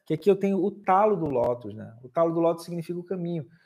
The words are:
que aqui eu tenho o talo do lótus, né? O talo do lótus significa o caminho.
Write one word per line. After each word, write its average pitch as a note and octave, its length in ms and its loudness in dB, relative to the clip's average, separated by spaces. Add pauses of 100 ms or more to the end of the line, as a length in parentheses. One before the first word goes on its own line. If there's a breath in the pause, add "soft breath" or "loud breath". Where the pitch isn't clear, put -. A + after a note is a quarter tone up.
que - 100 -2
aqui F3+ 160 2
eu F#3+ 60 6
tenho G3 260 0
o G3 80 0
talo G3 460 2
do D#3+ 100 -2
lótus, A#2+ 480 -2
né? A2 280 -14
O B2+ 60 -20
talo E3 240 0
do E3 80 0
lótus E3+ 240 0
significa E3+ 340 -8
o F3 60 -10
caminho. F3 420 -6 (200 soft breath)